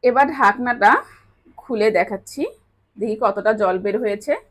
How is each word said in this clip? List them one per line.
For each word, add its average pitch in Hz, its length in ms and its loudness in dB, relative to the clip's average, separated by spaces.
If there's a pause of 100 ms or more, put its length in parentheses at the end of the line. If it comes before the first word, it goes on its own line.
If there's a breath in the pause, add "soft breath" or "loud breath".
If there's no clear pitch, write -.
এবার 247 220 4 (120)
ঢাকনাটা 240 540 2 (680 soft breath)
খুলে 220 260 0 (100)
দেখাচ্ছি, 196 440 -4 (560)
দেখি 214 240 -4
কতটা 208 300 0 (100)
জল 185 220 0
বের 202 200 -2
হয়েছে। 208 300 -4 (180)